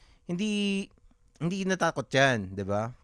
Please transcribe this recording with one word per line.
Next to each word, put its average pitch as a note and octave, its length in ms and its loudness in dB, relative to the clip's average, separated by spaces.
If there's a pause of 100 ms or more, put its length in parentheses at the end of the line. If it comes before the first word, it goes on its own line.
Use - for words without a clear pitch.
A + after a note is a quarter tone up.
(280)
hindi, G3+ 600 -2 (520)
hindi F#3 240 -2
natakot F3+ 460 0
yan, B2 420 4
di G2 120 -6
ba? G#2 280 -2 (120)